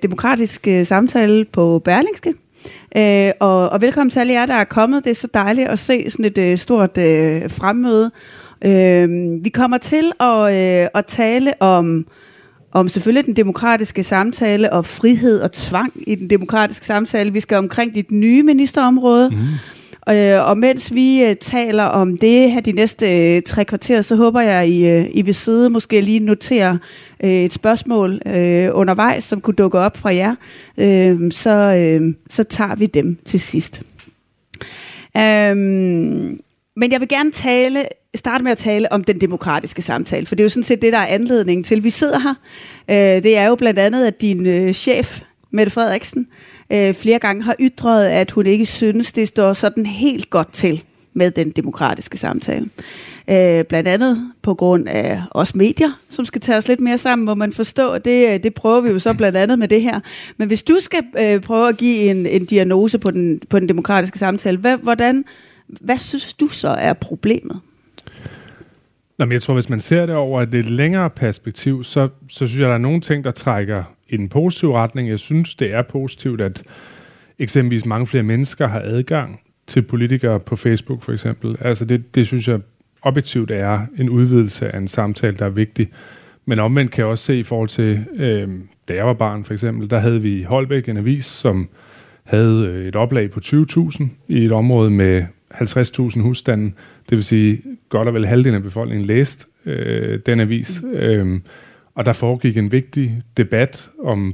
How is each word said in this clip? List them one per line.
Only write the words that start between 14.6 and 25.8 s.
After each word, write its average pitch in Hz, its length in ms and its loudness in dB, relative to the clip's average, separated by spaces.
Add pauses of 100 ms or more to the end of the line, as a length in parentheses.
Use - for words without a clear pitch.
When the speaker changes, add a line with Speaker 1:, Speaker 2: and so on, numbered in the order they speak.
Speaker 1:
og 170 120 0
frihed 233 560 2
og - 120 -2
tvang 202 400 -4 (140)
i 214 80 -2
den 180 160 -6
demokratiske 208 560 0
samtale. 208 460 -2
Vi 214 80 -2
skal 208 160 -2
omkring 214 380 -2
dit 208 160 -4
nye 226 320 4
ministerområde. 254 880 4
Speaker 2:
Mhm. 139 840 -4
Speaker 1:
Øh, 202 340 4
og 202 100 2
mens 254 360 0
vi, 262 300 4
øh, 208 120 2
taler 226 480 -2
om 185 340 0
det 240 340 6
her 247 80 0
de 220 120 -2
næste, 202 460 2 (180)
øh, 175 60 0
tre 208 220 -2
kvarter, 214 380 0
så 226 140 0
håber 233 240 4
jeg, 180 280 2
I, 175 200 4
øh, 170 240 4
I 208 100 0
vil 190 120 0
sidde 233 360 2
måske 220 300 0